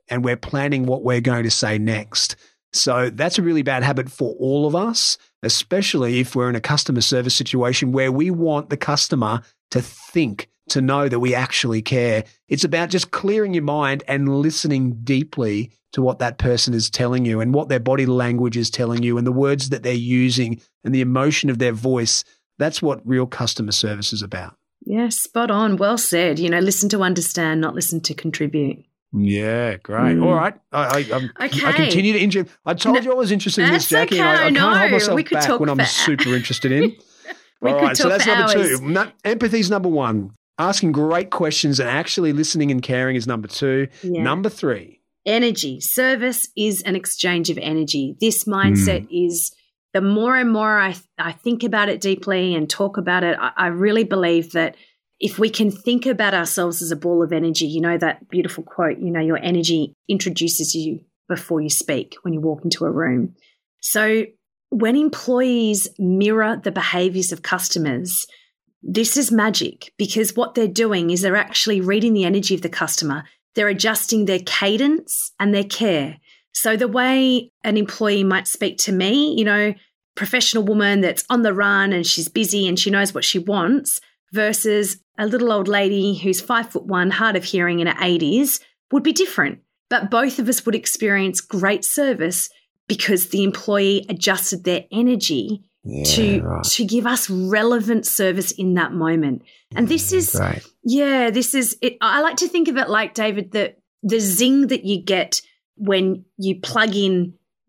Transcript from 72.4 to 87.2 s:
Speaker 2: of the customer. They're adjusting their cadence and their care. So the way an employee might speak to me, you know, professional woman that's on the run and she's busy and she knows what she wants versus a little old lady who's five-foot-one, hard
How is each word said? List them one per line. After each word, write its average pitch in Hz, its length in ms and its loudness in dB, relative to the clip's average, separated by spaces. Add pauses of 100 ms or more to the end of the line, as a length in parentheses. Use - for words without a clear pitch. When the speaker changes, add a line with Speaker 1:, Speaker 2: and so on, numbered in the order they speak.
Speaker 2:
of 170 60 -6
the 175 60 -4
customer. 156 540 -4 (320)
They're 208 140 2
adjusting 214 560 0
their 185 160 0
cadence 220 1000 0
and 202 160 4
their 202 100 2
care. 165 540 -2 (340)
So 220 240 0
the 240 120 0
way 254 640 2 (100)
an 214 140 0
employee 208 480 0
might 190 240 0
speak - 300 -4
to - 140 -2
me, 226 460 2
you 220 60 2
know, 208 300 2 (420)
professional 226 480 0
woman 202 360 2
that's 180 300 0
on 247 120 2
the 214 120 2
run 196 380 2
and 175 140 0
she's 165 220 -2
busy 202 400 0
and 180 100 0
she 196 120 0
knows 196 240 0
what 123 100 -4
she - 140 0
wants 202 640 0 (320)
versus 208 640 0 (200)
a 214 80 -2
little 226 260 0
old 196 160 0
lady 202 500 2
who's 185 220 0
five-foot-one, 196 680 -2
hard 214 260 0